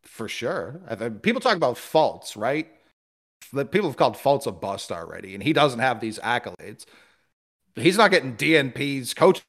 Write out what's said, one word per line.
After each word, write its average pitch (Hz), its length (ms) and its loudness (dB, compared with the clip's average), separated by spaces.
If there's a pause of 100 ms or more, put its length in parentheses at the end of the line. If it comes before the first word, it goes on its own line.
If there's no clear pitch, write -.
for - 260 -12
sure. 135 600 -6
I 113 60 -6
think 113 260 -8
people 233 220 -2
talk 220 140 4
about 131 200 2
Fultz, 117 600 0
right? 135 320 -2 (840)
The 135 140 -2
people 190 240 0
have 117 80 -12
called 127 180 4
Fultz 143 300 2
a 107 60 -4
bust 98 380 -8
already, 90 440 -10
and 98 80 -12
he 147 100 0
doesn't 139 280 2
have 123 200 0
these 113 200 -6
accolades. 110 680 -6 (880)
He's 185 240 4
not 208 120 6
getting 135 240 2
D 147 220 2
N 139 140 4
P's 139 420 -6
coaches' 180 360 4